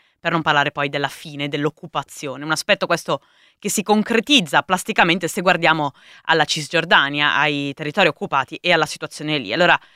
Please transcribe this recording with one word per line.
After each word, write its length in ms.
per 140
non 100
parlare 300
poi 160
della 180
fine 400
dell'occupazione. 960
Un 80
aspetto 360
questo 340
che 100
si 140
concretizza 760
plasticamente 680
se 120
guardiamo 520
alla 200
Cisgiordania, 920
ai 380
territori 340
occupati 480
e 160
alla 120
situazione 540
lì. 140
Allora 260